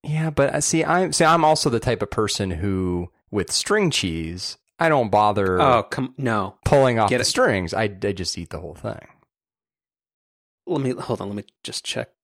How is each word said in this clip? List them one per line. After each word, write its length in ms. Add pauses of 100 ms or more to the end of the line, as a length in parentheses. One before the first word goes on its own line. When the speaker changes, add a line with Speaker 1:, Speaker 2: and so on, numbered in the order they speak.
Speaker 1:
Yeah, 260
but, 260
uh, 60
see, 240
I'm, 260
see, 140
I'm 180
also 260
the 120
type 200
of 80
person 400
who, 640 (200)
with 200
string 400
cheese, 640 (220)
I 80
don't 220
bother 500
Speaker 2:
Oh, 240
come, 340
no. 460
Speaker 1:
pulling 360
off 100
Speaker 2:
Get 80
Speaker 1:
the 60
Speaker 2:
it. 20
Speaker 1:
strings. 480
I, 100
I 300
just 240
eat 140
the 100
whole 140
thing. 300 (1600)
Speaker 2:
Let 140
me, 120
hold 280
on, 80
let 80
me 80 (220)
just 180
check 280 (120)